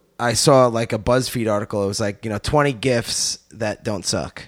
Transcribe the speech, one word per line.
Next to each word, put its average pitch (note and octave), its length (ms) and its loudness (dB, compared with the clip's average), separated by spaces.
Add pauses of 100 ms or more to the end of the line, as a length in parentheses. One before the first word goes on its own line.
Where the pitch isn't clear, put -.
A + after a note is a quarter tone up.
(180)
I A#2 160 0
saw, C3 320 6
like, A#2 260 0
a A2+ 60 -2
BuzzFeed A#2+ 520 0
article. G#2 340 -2
It - 40 0
was G2+ 120 -4
like, G2+ 240 -4
you A2+ 60 -6
know, G#2 80 -4
twenty C#3+ 340 2
gifts A#2 680 -2 (120)
that G#2+ 340 -6
don't G#2 200 -6
suck - 440 -6